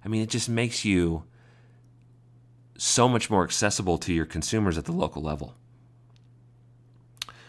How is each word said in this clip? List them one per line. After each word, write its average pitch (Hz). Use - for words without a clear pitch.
I -
mean, 110
it 110
just 117
makes 117
you 87
so 123
much 117
more 95
accessible 92
to 90
your 80
consumers 95
at 78
the -
local 170
level. 76